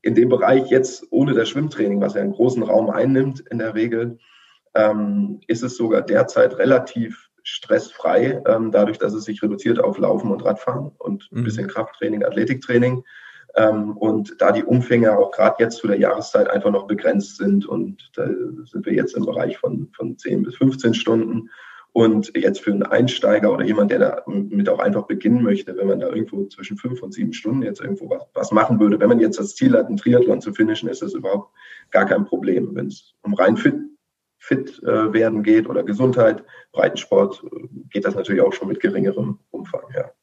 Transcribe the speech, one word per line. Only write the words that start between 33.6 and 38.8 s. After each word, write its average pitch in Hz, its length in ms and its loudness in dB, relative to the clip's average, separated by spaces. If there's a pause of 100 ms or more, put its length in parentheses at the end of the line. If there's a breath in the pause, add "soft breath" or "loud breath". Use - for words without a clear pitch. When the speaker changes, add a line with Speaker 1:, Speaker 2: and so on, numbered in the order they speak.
Speaker 1:
fit, - 460 -4
äh, 107 280 0
werden 110 300 0
geht 110 260 4
oder - 140 -2
Gesundheit, 113 600 2 (300 loud breath)
Breitensport, - 720 0
äh, - 240 -16 (220)
geht 101 160 -6
das 101 80 -4
natürlich 98 260 -2
auch - 140 2
schon - 140 -10
mit - 120 -6